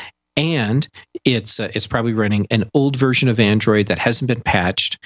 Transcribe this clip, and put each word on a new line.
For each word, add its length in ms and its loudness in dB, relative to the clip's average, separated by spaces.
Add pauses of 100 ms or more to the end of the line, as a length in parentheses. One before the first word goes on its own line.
(360)
And 520 0 (360)
it's, 360 0
uh, 140 -6
it's 120 -2
probably 260 -2
running 380 0
an 240 0
old 220 2
version 320 2
of 100 0
Android 480 2
that 140 -2
hasn't 260 0
been 140 -2
patched. 640 -2